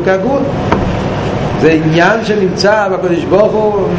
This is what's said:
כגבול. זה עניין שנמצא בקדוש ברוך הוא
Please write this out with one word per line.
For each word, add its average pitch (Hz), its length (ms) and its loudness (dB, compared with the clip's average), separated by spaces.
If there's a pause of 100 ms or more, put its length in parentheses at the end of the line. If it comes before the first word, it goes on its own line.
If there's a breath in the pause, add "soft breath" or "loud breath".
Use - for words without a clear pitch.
כגבול. 190 360 0 (1200)
זה 151 100 4
עניין 170 540 2
שנמצא 208 680 0
בקדוש 175 320 -2
ברוך 190 280 2
הוא 208 360 0 (100)